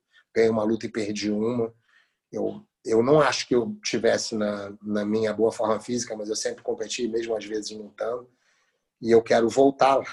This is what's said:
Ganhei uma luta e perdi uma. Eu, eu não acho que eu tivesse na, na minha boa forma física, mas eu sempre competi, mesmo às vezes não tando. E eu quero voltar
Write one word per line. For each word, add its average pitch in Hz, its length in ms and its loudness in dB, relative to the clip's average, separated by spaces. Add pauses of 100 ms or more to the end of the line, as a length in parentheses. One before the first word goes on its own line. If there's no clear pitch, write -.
(340)
Ganhei 113 160 6
uma 110 140 0
luta 110 220 0
e - 20 -8
perdi 104 420 -4
uma. 113 420 -2 (600)
Eu, 104 280 -6 (240)
eu 113 160 2
não 143 200 6
acho 131 260 0
que - 80 0
eu 110 300 0
tivesse 110 500 0
na, 104 380 -4 (100)
na 104 220 -2
minha 107 280 0
boa 110 200 2
forma 110 260 -2
física, 117 380 -6
mas 107 120 -8
eu 107 60 -4
sempre 113 300 -6
competi, 110 420 -4
mesmo 113 300 -4
às 101 80 -8
vezes 107 260 -8
não 107 200 -14
tando. 117 380 -8 (760)
E 113 60 0
eu 113 100 8
quero 117 280 4
voltar 135 520 4 (120)